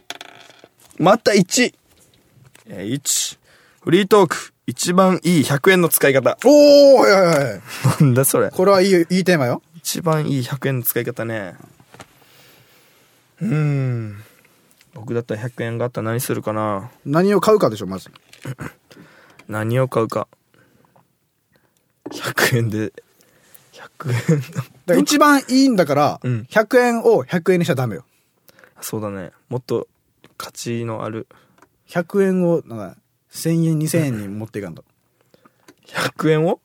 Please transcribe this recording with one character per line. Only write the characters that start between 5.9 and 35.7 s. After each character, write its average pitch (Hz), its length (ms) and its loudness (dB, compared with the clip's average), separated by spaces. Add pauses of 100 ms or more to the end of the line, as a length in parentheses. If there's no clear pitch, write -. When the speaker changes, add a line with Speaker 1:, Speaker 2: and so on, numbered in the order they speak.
Speaker 1:
い 139 40 4
方。 123 320 0
Speaker 2:
お 285 560 8
ー、 - 0 -
は 214 80 4
い 214 40 6
は 190 60 6 (220)
い 143 40 0
は 107 120 -6
い。 98 40 -16 (400)
Speaker 1:
な 156 60 6
ん 127 80 4
だ 131 100 2
そ - 140 0
れ。 101 120 0
Speaker 2:
こ - 140 0
れ 196 60 4
は 196 120 4
い 196 40 2
い、 180 240 2
い 185 100 0
い 185 40 -2
テ 180 100 2
ー 160 40 2
マ 135 80 0
よ。 123 160 -4 (120)
Speaker 1:
一 - 260 -10
番 156 280 -2
い 139 120 -2
い - 40 -2
百 139 240 -6
円 131 100 -4
の 120 60 -6
使 - 160 -4
い 117 40 -4
方 120 200 -8
ね。 110 320 -10 (1800)
う 165 40 -8
ー 208 80 -4
ん。 127 720 -4 (720)
僕 117 200 -10
だ 117 60 -4
っ - 40 -4
た - 100 -8
ら 104 60 -8
百 123 240 -8
円 117 140 -8
が 120 80 -4
あ - 20 -6
っ - 20 -16
た 110 120 -10
ら 110 80 -4
何 117 100 -4
す 123 120 -6
る 113 100 -6
か 107 100 -6
な。 107 380 -4 (140)
Speaker 2:
何 175 300 2
を 190 60 2
買 214 140 -2
う 208 40 4
か 180 100 0
で 110 80 -6
し 101 60 -12
ょ、 95 40 -10
ま 95 120 -8
ず。 - 120 -20 (680)
Speaker 1:
<clears throat> - 680 -20
何 110 320 -2
を 131 80 0
買 113 160 -2
う 110 40 -4
か。 - 200 -6 (1800)
百 - 460 -2
円 117 120 -2
で、 107 220 -6 (800)
百 - 380 -14
円 123 60 -2
の。 147 200 0
Speaker 2:
だ 139 60 -2
か - 300 -12 (140)
ら 175 120 2
一 294 200 2
番 294 300 6
い 262 160 4
い 269 40 6
ん 247 60 2
だ 180 100 4
か 139 120 0
ら、 139 260 2
Speaker 1:
う 135 60 -4
ん。 117 200 -4
Speaker 2:
百 220 300 2
円 240 240 2
を 214 220 4
百 175 300 0
円 180 40 2
に 170 60 0
し 160 40 -2
ち - 20 2
ゃ 156 40 0
ダ 127 140 -2
メ 98 80 -8
よ。 71 80 -16 (760)
Speaker 1:
そ - 180 -10
う - 20 -8
だ 104 100 -8
ね。 95 220 -12 (160)
も 123 100 -6
っ 127 80 -12
と 117 220 -4 (480)
価 - 160 -14
値 117 320 -8
の 110 200 -10
あ 110 60 -8
る。 110 160 -12 (600)
Speaker 2:
百 175 360 -2
円 185 240 0
を、 170 200 0
な 117 100 -14
ん - 20 -12
か、 95 180 -14 (340)
千 165 340 -2
円、 160 140 0
二 156 100 -2
千 160 180 0
円 120 120 -4
に 104 80 -10
持 104 200 -10
っ - 20 -14
て - 100 -14
い 101 40 -8
か 92 80 -12
ん 80 40 -16
と。 - 100 -20 (1000)